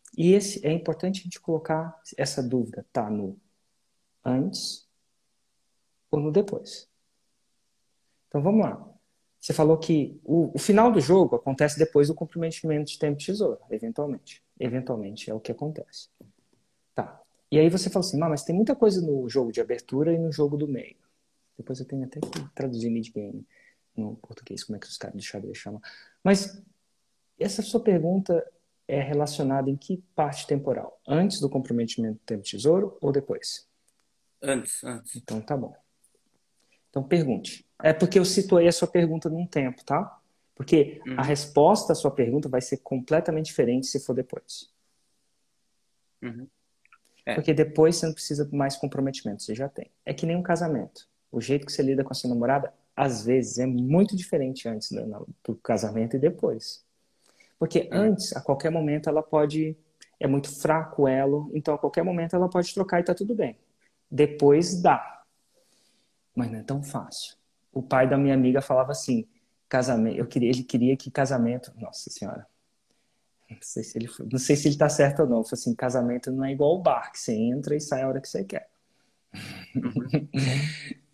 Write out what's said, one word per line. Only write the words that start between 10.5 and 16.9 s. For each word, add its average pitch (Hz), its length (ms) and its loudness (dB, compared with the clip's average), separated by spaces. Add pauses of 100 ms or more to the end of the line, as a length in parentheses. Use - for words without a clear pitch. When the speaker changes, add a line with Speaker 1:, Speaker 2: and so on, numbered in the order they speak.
Speaker 1:
o 147 40 -2
final 220 320 6
do 202 100 6
jogo 160 360 6
acontece 147 420 0
depois 147 300 6
do 160 60 0
comprometimento 160 760 -4
de - 80 -14
tempo 147 220 -2
e - 40 -12
tesouro, 190 360 -2 (100)
eventualmente. 143 720 -6 (160)
Eventualmente 113 720 -6
é 107 40 -4
o 110 60 -6
que - 120 -8
acontece. - 560 -10 (840)